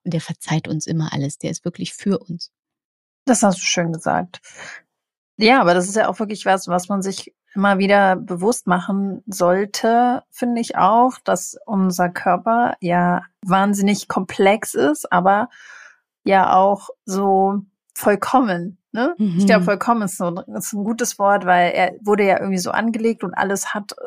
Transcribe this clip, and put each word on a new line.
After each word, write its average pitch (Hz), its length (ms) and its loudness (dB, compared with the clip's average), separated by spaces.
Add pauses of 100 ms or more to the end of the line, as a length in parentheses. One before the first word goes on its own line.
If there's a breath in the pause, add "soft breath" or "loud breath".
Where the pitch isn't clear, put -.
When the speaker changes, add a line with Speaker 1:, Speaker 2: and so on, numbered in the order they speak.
Speaker 1:
und 170 80 -4
der 165 80 -2
verzeiht - 480 -6
uns 156 180 -6
immer 160 240 -4
alles. 143 280 -6
Der - 120 -6
ist - 140 -10
wirklich 180 300 -10
für 196 240 -2
uns. - 320 -14 (760)
Speaker 2:
Das 254 180 2
hast 185 140 2
du - 80 -10
schön 170 260 -2
gesagt. 165 480 -4 (960 loud breath)
Ja, 240 220 6
aber 175 140 6
das 185 160 2
ist 202 60 -6
ja 220 120 2
auch 190 120 -4
wirklich 208 260 -8
was, 190 220 0
was 180 200 -2
man 202 140 -4
sich 190 320 -10 (220)
immer 196 240 2
wieder 196 360 4
bewusst 180 520 -4
machen 190 580 -2
sollte, 208 1040 0
finde 240 320 -4
ich - 160 -8
auch, 226 460 4
dass - 420 -4
unser 185 440 0
Körper 226 680 0
ja 175 440 0 (200)
wahnsinnig 196 640 0
komplex 196 680 0
ist, 285 360 -2
aber 196 380 2 (760 loud breath)
ja 190 320 4
auch 196 340 2 (160)
so 196 560 0 (340)
vollkommen, 202 800 0 (140)
ne? 277 260 -2
Speaker 1:
Mhm. 185 220 0
Speaker 2:
Ich 202 80 4
glaube, 196 180 4
vollkommen 214 380 0
ist 185 140 -6
so 190 100 -4
ein, 175 100 -4 (180)
ist - 180 -8
ein 202 100 -4
gutes 233 360 -4
Wort, 202 260 2
weil 180 260 4
er 185 300 0
wurde 208 240 2
ja 190 140 4
irgendwie 196 200 -2
so 180 120 -4
angelegt 226 520 -2
und 185 100 -6
alles 196 400 -2
hat 208 220 -10 (120)